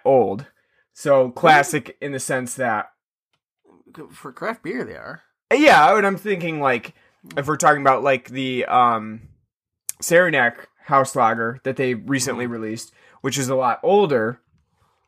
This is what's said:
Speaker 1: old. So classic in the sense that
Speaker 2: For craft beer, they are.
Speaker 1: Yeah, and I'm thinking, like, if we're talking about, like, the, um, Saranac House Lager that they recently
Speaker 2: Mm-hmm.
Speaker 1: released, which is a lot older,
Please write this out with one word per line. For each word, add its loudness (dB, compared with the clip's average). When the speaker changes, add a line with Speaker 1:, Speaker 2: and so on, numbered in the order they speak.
Speaker 1:
old. 0
So 2
classic 2
in -10
the -8
sense -6
that -4
Speaker 2:
For -20
craft -12
beer, -8
they -16
are. -18
Speaker 1:
Yeah, 6
and 0
I'm -2
thinking, -6
like, -2
if -6
we're -2
talking 2
about, 4
like, -2
the, -6
um, 0
Saranac 0
House 2
Lager 0
that -4
they -2
recently -4
Speaker 2:
Mm-hmm. -8
Speaker 1:
released, -10
which -6
is -2
a -2
lot 0
older, 0